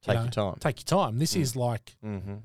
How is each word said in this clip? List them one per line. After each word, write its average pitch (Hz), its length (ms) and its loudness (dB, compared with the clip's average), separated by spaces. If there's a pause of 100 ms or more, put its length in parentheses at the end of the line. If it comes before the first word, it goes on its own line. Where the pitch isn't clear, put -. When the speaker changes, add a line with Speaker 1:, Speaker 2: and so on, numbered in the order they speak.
Speaker 1:
you - 100 -8
Speaker 2:
Take 98 40 6
Speaker 1:
know, 113 60 2
Speaker 2:
your 123 80 0
time. 101 300 0
Speaker 1:
take - 200 0 (100)
your 185 120 6
time. 117 160 0
This 160 160 2
Speaker 2:
Mm. 190 60 2
Speaker 1:
is 127 160 0
like, 120 480 -2
Speaker 2:
Mm-hmm. 101 300 -6 (100)